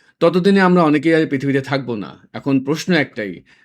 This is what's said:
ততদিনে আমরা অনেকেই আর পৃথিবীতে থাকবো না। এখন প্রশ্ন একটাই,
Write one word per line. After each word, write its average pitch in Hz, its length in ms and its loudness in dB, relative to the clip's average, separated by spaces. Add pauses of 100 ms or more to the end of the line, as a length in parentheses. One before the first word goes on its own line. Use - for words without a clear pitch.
(200)
ততদিনে 180 400 2
আমরা 180 220 4
অনেকেই 151 320 2
আর 156 120 2
পৃথিবীতে 135 340 -2
থাকবো 131 360 -6
না। 82 360 -14
এখন 135 320 -2
প্রশ্ন 156 300 -2
একটাই, 110 480 -4 (220)